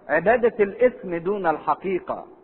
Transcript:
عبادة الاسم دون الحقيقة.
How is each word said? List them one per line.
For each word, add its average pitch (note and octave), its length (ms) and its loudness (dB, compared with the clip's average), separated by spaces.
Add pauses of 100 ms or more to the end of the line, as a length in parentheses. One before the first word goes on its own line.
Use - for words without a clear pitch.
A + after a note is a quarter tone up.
عبادة G#3+ 540 2
الاسم G3 520 0
دون F3+ 320 -4
الحقيقة. D#3 800 -4 (160)